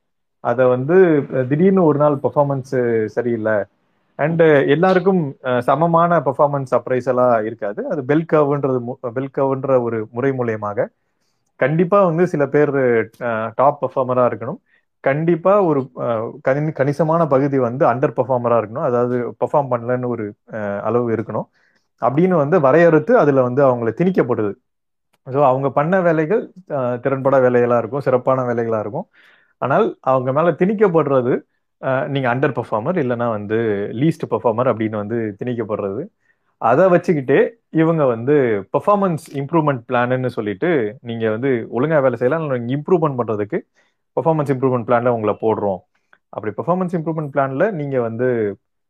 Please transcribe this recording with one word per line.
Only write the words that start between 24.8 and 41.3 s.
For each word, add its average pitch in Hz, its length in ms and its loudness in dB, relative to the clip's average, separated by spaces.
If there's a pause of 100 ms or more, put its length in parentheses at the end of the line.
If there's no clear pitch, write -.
So 143 140 2
அவங்க 135 240 2
பண்ண 160 320 0
வேலைகள், 170 500 0 (180)
அஹ், 123 300 -4
திறன்பட 135 500 2
வேலைகளா 120 280 4
இருக்கும், 113 240 -4
சிறப்பான 127 520 0
வேலைகளா 117 260 -2
இருக்கும். 107 280 -8 (500)
ஆனால் 151 420 0
அவங்க 131 340 0
மேல 160 180 2
திணிக்கப்படுறது, 165 880 2 (400)
அஹ், 135 260 -2
"நீங்க 131 280 -2
அண்டர் 131 260 -2
பெர்ஃபார்மர், 113 340 -4
இல்லைன்னா 120 340 -2
வந்து 107 600 -2
லீஸ்ட் 135 380 -2
பெர்ஃபார்மர்" 120 380 0
அப்படின்னு 110 280 -2
வந்து 104 480 -4
திணிக்கப்படுறது. 110 640 -6 (500)
அதை 131 280 4
வச்சுக்கிட்டே 175 640 2 (200)
இவங்க 160 360 2
வந்து 120 600 0 (100)
பெர்ஃபார்மன்ஸ் 196 560 0
இம்ப்ரூவ்மெண்ட் 143 540 -2
பிளான்னு 127 400 0
சொல்லிட்டு, 113 760 -2
"நீங்க 113 280 -4
வந்து 117 460 -2